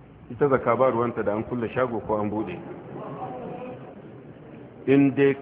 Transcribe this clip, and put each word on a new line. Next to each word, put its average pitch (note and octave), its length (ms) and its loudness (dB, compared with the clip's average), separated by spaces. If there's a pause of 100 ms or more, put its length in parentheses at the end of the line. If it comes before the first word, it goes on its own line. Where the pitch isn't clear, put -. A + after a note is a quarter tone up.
(300)
Ita A#2+ 180 2
zakka A#2+ 280 4
ba C3 140 6
ruwanta A#2 320 0
da G2+ 120 0
an A2 100 0
kulle A#2 240 -2
shago A#2+ 380 -2
ko G#2+ 140 0
an G#2 100 -2
buɗe. G2+ 260 -4 (2250)
In C#3 280 6
dai C#3 280 6